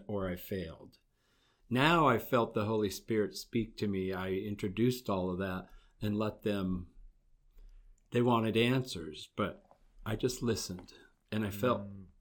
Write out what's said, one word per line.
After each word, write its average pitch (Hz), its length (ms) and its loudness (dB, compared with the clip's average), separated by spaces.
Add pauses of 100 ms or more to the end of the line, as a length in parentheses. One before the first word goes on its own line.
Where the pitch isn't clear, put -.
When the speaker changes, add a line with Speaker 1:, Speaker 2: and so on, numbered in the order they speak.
Speaker 1:
or 202 220 -2
I 175 80 -4
failed. - 600 -8 (720)
Now 147 380 6
I 123 100 6
felt 117 340 2
the 107 140 0
Holy 107 240 2
Spirit 104 460 0
speak - 420 -4
to 110 100 -2
me. 95 240 0
I 92 180 -2
introduced 104 800 0
all 92 220 0
of 90 80 -2
that 92 300 -4 (320)
and 104 180 -2
let 107 240 -4
them, 92 460 -2 (1200)
they 120 120 2
wanted 113 340 4
answers, 117 800 0
but 95 280 -2 (400)
I 110 120 -4
just - 260 -2
listened, 101 500 -4 (380)
and 110 160 -2
I 101 40 -4
felt 104 320 0
Speaker 2:
Mm. 101 240 -14 (140)